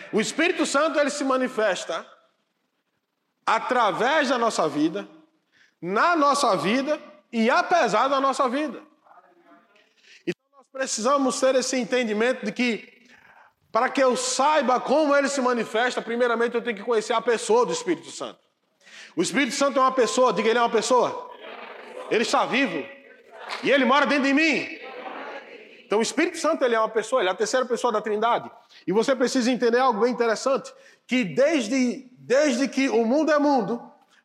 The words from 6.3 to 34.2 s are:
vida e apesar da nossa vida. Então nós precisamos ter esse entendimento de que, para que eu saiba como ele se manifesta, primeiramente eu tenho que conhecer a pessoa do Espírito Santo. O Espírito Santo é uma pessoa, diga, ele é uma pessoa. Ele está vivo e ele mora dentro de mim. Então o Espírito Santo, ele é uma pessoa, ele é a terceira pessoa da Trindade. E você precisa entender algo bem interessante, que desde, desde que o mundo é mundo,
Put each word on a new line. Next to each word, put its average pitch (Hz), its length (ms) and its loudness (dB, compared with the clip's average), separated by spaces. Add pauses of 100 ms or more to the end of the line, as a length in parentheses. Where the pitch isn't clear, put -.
vida 262 420 -2 (320)
e 226 200 2
apesar 285 580 2
da 277 100 0
nossa 262 300 0
vida. 262 340 -6 (1400)
Então - 160 -6 (140)
nós 262 160 -20
precisamos 262 680 0
ter 269 160 4
esse 254 220 0
entendimento 247 720 0
de 208 40 -4
que, - 560 -4 (640)
para 247 200 0
que 269 120 0
eu 254 140 4
saiba 269 640 2
como 277 340 2
ele 277 140 2
se 269 140 -4
manifesta, 247 580 -2
primeiramente 233 540 0
eu 233 80 -2
tenho 233 140 -6
que 202 60 -14
conhecer 226 300 -2
a 226 80 0
pessoa 226 460 2
do 175 60 -4
Espírito - 380 -4
Santo. 113 300 -12 (720)
O 156 60 -2
Espírito 226 340 0
Santo 277 240 0
é 262 40 4
uma 262 100 4
pessoa, 254 400 2
diga, 208 160 0
ele 240 100 4
é 240 40 2
uma 233 80 2
pessoa. 214 600 0 (800)
Ele 214 120 2
está 233 240 0
vivo 170 400 -2 (760)
e 180 80 0
ele 269 140 4
mora 269 220 4
dentro 285 180 0
de 277 80 2
mim. 285 540 0 (960)
Então 208 160 -2
o - 20 2
Espírito 320 340 -2
Santo, 302 280 -2
ele 240 100 2
é 226 60 2
uma 220 80 0
pessoa, 220 340 -2
ele 180 60 2
é 185 40 2
a 185 40 -8
terceira 254 280 0
pessoa 240 280 -2
da 214 80 -2
Trindade. 214 500 -2 (340)
E 175 80 -2
você 226 220 2
precisa 254 380 0
entender 233 260 2
algo 254 220 2
bem 240 120 2
interessante, 240 640 -2 (320)
que 254 160 0
desde, 247 960 0
desde 254 480 2
que 269 220 0
o 226 160 2
mundo 285 260 2
é 294 80 4
mundo, 240 420 2 (440)